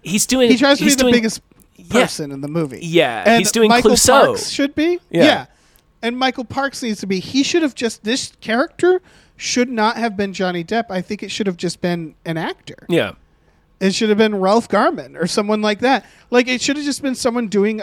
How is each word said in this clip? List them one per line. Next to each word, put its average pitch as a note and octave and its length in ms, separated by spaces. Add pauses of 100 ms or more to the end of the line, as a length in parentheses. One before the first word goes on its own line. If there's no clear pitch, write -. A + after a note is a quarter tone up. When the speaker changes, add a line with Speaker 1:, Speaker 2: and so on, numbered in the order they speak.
Speaker 1:
He's G3 220
doing, B3+ 260
Speaker 2:
he B3+ 60
tries C#4+ 220
to - 40
Speaker 1:
he's D4 120
Speaker 2:
be - 20
the C4 60
Speaker 1:
doing B3 100
Speaker 2:
biggest A3+ 280 (360)
Speaker 1:
Yeah. F#3+ 240
Speaker 2:
person D3 320
in C#3 80
the C#3+ 80
movie. D3 320
Speaker 1:
Yeah, D3 440
Speaker 2:
And A3+ 140
Speaker 1:
he's F3 140
doing A3 160
Speaker 2:
Michael A#3 220
Speaker 1:
Clouseau. B3+ 340
Speaker 2:
Parks - 240
should C#4+ 260
be. E4+ 240 (100)
Speaker 1:
Yeah. E3+ 140
Speaker 2:
Yeah. A#3 220 (560)
And A#3+ 160
Michael C4 260
Parks C4+ 400
needs G#3+ 160
to G3+ 80
be, F#3 140
he C4+ 220
should E4+ 180
have D4 140
just, - 280
this A#3+ 380
character E4+ 600 (360)
should B3 320
not A3+ 260
have A3 220
been G3 160
Johnny F3 320
Depp. A3 240
I F#3+ 100
think G3+ 240
it G3 80
should G#3 160
have F3+ 80
just - 240
been E3+ 340 (120)
an E3 120
actor. - 520
Speaker 1:
Yeah. B2 240 (680)
Speaker 2:
It F#3+ 160
should A3 140
have G#3 80
been G#3+ 180
Ralph G3 320
Garman G3 480
or E3 120
someone G#3+ 340
like G#3 180
that. B3 260 (240)
Like, B3 200
it B3 100
should C#4 160
have D4 100
just C#4 160
been C4 140
someone A#3+ 320
doing G#3 360